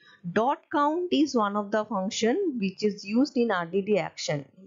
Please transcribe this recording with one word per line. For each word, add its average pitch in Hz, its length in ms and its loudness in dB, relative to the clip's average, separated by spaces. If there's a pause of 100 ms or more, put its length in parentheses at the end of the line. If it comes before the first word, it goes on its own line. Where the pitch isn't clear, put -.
(320)
dot 247 380 2
count 320 420 0
is 277 220 2
one 208 220 2
of 202 140 -4
the 214 160 0
function 233 720 0
which 190 240 -4
is 202 240 -2
used 247 320 0
in 233 120 2
R 180 140 0
D 180 160 -2
D 196 180 2
action, 156 460 -4 (220)